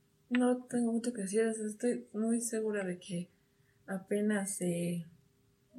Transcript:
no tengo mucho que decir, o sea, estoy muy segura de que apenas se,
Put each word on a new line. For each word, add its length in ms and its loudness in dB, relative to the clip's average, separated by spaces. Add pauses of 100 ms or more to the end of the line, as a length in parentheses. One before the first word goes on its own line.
(300)
no 340 4
tengo 280 0
mucho 220 0
que 80 -6
decir, 240 2
o 80 0
sea, 120 -4
estoy 480 -2
muy 280 2
segura 420 -2
de 160 -4
que 300 -6 (580)
apenas 680 0
se, 500 -2 (720)